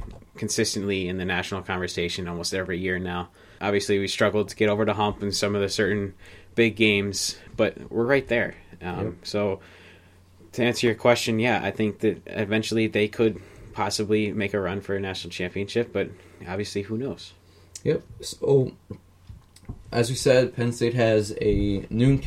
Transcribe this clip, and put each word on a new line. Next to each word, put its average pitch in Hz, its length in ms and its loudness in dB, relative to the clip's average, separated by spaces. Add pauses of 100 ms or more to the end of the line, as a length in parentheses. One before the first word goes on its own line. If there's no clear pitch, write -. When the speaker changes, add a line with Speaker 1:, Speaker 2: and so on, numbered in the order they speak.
(360)
Speaker 1:
consistently 101 720 -2
in 92 100 -4
the 92 60 -4
national 90 380 -2
conversation 90 680 -4
almost 87 260 -6
every 92 240 -2
year 92 220 -2
now. 90 300 -6 (300)
Obviously, 101 380 2
we 98 100 -2
struggled 104 400 0
to - 80 -14
get 107 120 4
over 104 160 2
the 104 100 2
hump 104 300 0
in 101 80 -2
some 101 240 0
of 101 40 0
the 98 80 0
certain 101 460 0 (400)
big 113 220 4
games, 101 600 2 (200)
but - 340 0
we're 117 160 0
right 131 220 2
there. 117 260 0 (260)
Um, 90 260 -6
Speaker 2:
Yep. 87 80 -8 (100)
Speaker 1:
so 104 360 -2 (920)
to - 120 -2
answer 120 220 2
your 110 100 4
question, 117 440 4
yeah, 113 220 2
I 98 100 -2
think 107 280 -2
that 101 260 0
eventually 110 600 0
they 107 220 2
could 104 320 2 (320)
possibly 104 600 0
make 101 220 -2
a 104 60 2
run 95 200 -2
for 98 160 -4
a 98 40 -2
national 92 320 -6
championship, - 600 -4
but 95 180 -2 (360)
obviously, 101 360 -4
who 110 140 -6
knows? 123 380 -8 (500)
Speaker 2:
Yep. - 180 0 (180)
So, - 520 2 (1200)
as 120 180 2
we 127 60 -4
said, 127 400 4
Penn 120 160 0
State 120 220 0
has 110 460 4
a 101 480 2
noon 131 380 4